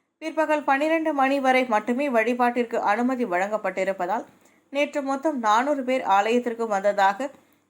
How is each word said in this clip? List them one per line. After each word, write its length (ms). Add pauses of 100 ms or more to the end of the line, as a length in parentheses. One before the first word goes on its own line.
(260)
பிற்பகல் 420
பன்னிரண்டு 460
மணி 260
வரை 220 (120)
மட்டுமே 360
வழிபாட்டிற்கு 680 (140)
அனுமதி 400
வழங்கப்பட்டிருப்பதால், 920 (500)
நேற்று 280
மொத்தம் 380
நானூறு 440
பேர் 200 (120)
ஆலயத்திற்கு 520
வந்ததாக 600 (420)